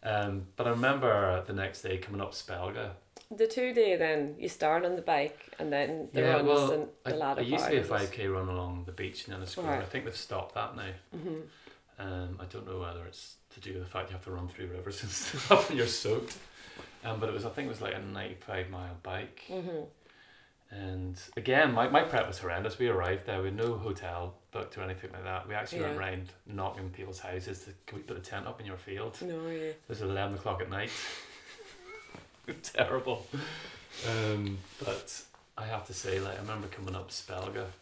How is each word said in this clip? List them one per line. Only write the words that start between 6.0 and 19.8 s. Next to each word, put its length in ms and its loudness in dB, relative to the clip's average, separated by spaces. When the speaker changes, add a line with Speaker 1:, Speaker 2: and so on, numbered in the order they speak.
Speaker 2:
the 80 4
Speaker 1:
Yeah, 120 8
Speaker 2:
runs 140 8
Speaker 1:
well, 240 8
Speaker 2:
and 160 2
the 120 0
Speaker 1:
I, 20 0
Speaker 2:
latter 240 2
Speaker 1:
I 20 4
used 120 2
to 60 4
Speaker 2:
part 100 4
Speaker 1:
do 60 6
a 20 8
Speaker 2:
of 60 0
it. 40 -6
Speaker 1:
five 220 2
K 160 -2
run 200 2
along 380 -2
the 60 -8
beach 340 -6
and 100 -8
then 60 -6
a 60 -6
square. 180 -4
Speaker 2:
Right. 160 2
Speaker 1:
I 40 -4
think 200 -4
they've 100 -6
stopped 380 -4
that 220 -4
now. 160 -6
Speaker 2:
Mm-hmm. 240 -4
Speaker 1:
Um, 420 -4
I 60 -8
don't 220 -10
know 140 -4
whether 240 -6
it's 300 -14
to 40 -18
do 140 -10
with 100 -4
the 60 -8
fact 200 -4
you 60 -6
have 100 -8
to 60 -8
run 160 -4
through 200 -8
rivers 340 -6
and 100 -4
<laughs> 0 -
stuff 580 6
and 80 0
you're 100 6
soaked. 500 0
Um, 160 -2
but 100 2
it 40 -2
was, 120 -2
I 40 0
think 180 -4
it 20 -2
was, 120 -6
like, 140 -2
a 40 -4
ninety-five 680 -6
mile 320 -8
bike. 480 -6
Speaker 2:
Mm-hmm. 360 -4